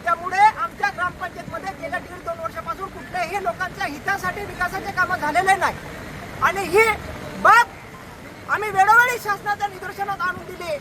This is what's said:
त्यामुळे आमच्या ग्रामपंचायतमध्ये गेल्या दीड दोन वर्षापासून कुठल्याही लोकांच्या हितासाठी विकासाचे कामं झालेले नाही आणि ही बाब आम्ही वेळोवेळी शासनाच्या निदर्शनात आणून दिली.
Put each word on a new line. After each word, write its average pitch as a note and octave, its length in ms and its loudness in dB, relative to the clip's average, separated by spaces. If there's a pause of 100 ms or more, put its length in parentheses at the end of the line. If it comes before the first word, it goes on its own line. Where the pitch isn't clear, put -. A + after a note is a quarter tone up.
त्यामुळे F4 340 0
आमच्या F#4 500 4
ग्रामपंचायतमध्ये F4 920 -6
गेल्या E4 180 -6
दीड F4 260 -12
दोन E4+ 180 -6
वर्षापासून E4 460 -6
कुठल्याही F#4 560 -6
लोकांच्या F4+ 420 -4
हितासाठी F#4 540 -2
विकासाचे F#4 520 -4
कामं F4+ 240 0
झालेले D4+ 400 4
नाही D#4 200 0 (680)
आणि F4+ 180 2
ही F#4+ 240 6 (580)
बाब A#4 240 8 (840)
आम्ही G4+ 200 0
वेळोवेळी A4 540 8
शासनाच्या G4+ 440 -2
निदर्शनात G4 520 -6
आणून F4+ 260 -2
दिली. F4 340 -6